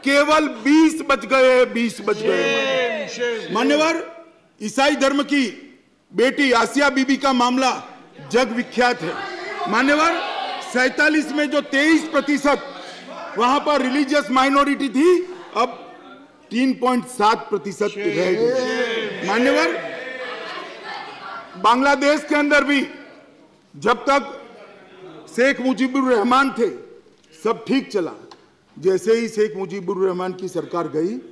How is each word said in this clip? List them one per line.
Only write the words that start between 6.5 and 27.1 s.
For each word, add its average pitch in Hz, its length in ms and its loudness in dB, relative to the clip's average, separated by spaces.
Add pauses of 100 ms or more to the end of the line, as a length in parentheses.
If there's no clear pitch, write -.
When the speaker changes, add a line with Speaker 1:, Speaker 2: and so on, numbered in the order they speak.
Speaker 1:
आसिया 240 380 4
बीबी 262 260 2
का 277 160 2
मामला 247 500 2 (500)
जग 233 200 2
विख्यात 247 500 0
है। 160 120 -6 (560)
मान्यवर, 294 500 2 (540)
सैतालीस 277 580 2
में 294 180 0
जो 294 100 2
तेईस 294 420 2
प्रतिशत 285 600 0 (760)
वहां 254 220 2
पर 285 220 0
religious 277 480 0
minority 277 580 2
थी, 349 340 4 (340)
अब - 400 -4 (540)
तीन 254 220 2
पॉइंट 247 340 0
सात 220 440 0
प्रतिशत 202 480 -4
रह 185 340 0
गई। 226 960 -2
मान्यवर, 285 680 0 (1600)
बांग्लादेश 277 680 2
के 320 60 0
अंदर 294 300 4
भी 277 220 0 (920)
जब 190 180 0
तक - 460 -2 (960)
शेख 262 240 2
मुजीबुर 254 520 0
रहमान 247 380 2
थे, 214 180 -2 (760)